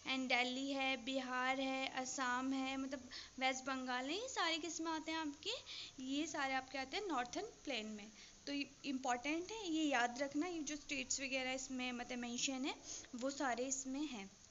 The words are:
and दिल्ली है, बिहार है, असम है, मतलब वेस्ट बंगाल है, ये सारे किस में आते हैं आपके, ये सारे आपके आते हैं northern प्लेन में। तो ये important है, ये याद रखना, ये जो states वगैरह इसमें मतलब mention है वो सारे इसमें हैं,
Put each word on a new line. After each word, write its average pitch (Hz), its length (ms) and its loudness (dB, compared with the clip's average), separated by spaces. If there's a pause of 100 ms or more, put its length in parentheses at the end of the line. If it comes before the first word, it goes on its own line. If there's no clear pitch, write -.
and 262 200 2
दिल्ली 254 420 4
है, 269 340 2
बिहार 254 560 2
है, 262 280 2
असम 254 640 0
है, 269 240 0
मतलब 269 320 -4 (300)
वेस्ट 262 260 2
बंगाल 254 400 0
है, 339 180 0
ये 523 60 -4
सारे 339 300 2
किस 320 220 -4
में 330 120 0
आते 320 200 -2
हैं 320 60 0
आपके, 311 320 -2 (520)
ये 277 240 2
सारे 285 280 0
आपके 262 240 -2
आते 269 180 -4
हैं 415 100 0
northern 294 380 0
प्लेन 247 420 -4
में। 214 260 -10 (340)
तो 285 60 -2
ये 285 180 0 (140)
important 269 640 0
है, 427 200 -4
ये 311 140 4
याद 247 340 4
रखना, 285 280 2
ये 339 140 -2
जो 294 160 -2
states 269 440 -2
वगैरह 262 320 0
इसमें 254 400 -2
मतलब 240 260 -4
mention 247 460 0
है 349 100 0 (400)
वो 254 160 0
सारे 254 360 2
इसमें 269 400 -2
हैं, 202 240 -6 (200)